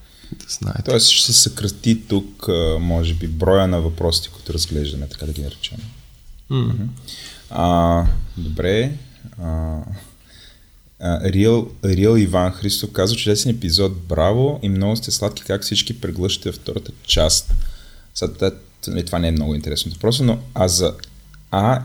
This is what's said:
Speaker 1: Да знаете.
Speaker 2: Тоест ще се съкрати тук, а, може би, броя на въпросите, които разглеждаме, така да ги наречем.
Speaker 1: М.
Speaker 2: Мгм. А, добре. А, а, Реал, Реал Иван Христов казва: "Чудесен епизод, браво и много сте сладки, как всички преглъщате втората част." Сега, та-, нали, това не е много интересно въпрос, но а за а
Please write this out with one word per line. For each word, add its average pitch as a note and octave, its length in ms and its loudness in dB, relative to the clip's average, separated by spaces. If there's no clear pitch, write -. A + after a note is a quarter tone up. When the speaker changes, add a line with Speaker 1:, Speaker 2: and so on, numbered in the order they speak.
Speaker 1:
Да - 160 -14
знаете. - 360 -6
Speaker 2:
Тоест B2 260 4
ще - 160 2
се B2 60 0
съкрати - 680 2
тук, - 480 -4
а, E2 320 2
може E2 340 2
би, E2 140 -4
броя F#2 400 4
на F2+ 120 2
въпросите, E2 480 0
които - 260 -10
разглеждаме, D2 540 -4
така - 180 -12
да D#2 60 -4
ги C#2+ 100 -8
наречем. - 360 -10
Speaker 1:
М. C3+ 80 0
Speaker 2:
Мгм. A2+ 260 -2
А, E2+ 540 4
добре. F2+ 560 -2
А, D#2+ 380 -4
а, E2+ 220 -2
Реал, G2+ 460 4
Реал G2 320 6
Иван F#2 360 4
Христов - 400 -4
казва: F#2+ 240 2
"Чудесен G#2+ 340 0
епизод, F#2+ 480 0
браво F2+ 640 2
и G#2 60 0
много G2 280 2
сте - 140 -8
сладки, - 320 -2
как G2+ 200 -2
всички F#3 380 -2
преглъщате F2+ 520 -4
втората - 400 -8
част." - 500 2
Сега, - 180 -4
та-, F#2+ 200 0
нали, F2+ 180 -4
това F2 140 -4
не E2+ 100 2
е E2 40 2
много D2+ 220 0
интересно D2 380 -4
въпрос, A2+ 280 0
но A#2+ 180 2
а F#2 140 2
за F2+ 260 2
а B2 280 2